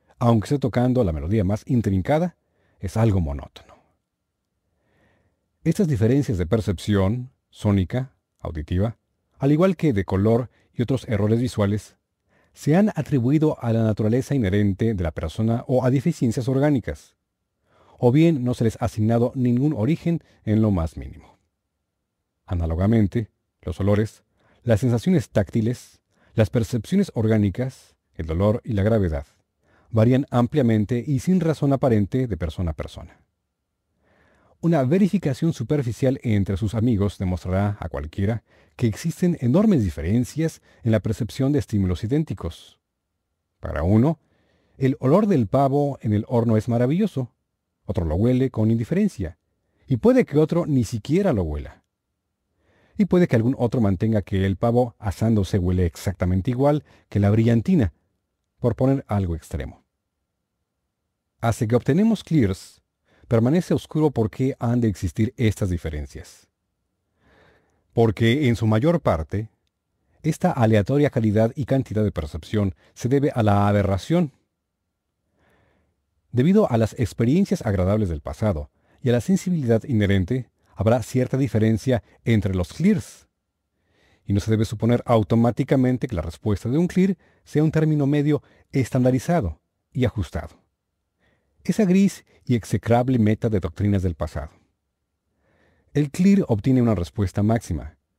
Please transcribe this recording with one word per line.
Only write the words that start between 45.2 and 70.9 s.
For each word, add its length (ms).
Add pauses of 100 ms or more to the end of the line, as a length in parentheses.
del 200
pavo 540
en 120
el 140
horno 300
es 120
maravilloso, 640 (520)
otro 200
lo 100
huele 360
con 200
indiferencia, 640 (480)
y 120
puede 280
que 120
otro 280
ni 200
siquiera 480
lo 100
huela. 400 (1160)
Y 60
puede 220
que 80
algún 240
otro 200
mantenga 440
que 200
el 140
pavo 400
asándose 640
huele 260
exactamente 640
igual 340 (260)
que 100
la 100
brillantina, 640 (640)
por 160
poner 320
algo 280
extremo. 480 (1600)
Hasta 260
que 80
obtenemos 480
clears, 580 (460)
permanece 480
oscuro 340
por 220
qué 260
han 240
de 60
existir 500
estas 320
diferencias. 800 (1500)
Porque, 540
en 80
su 100
mayor 360
parte, 480 (720)
esta 280
aleatoria 600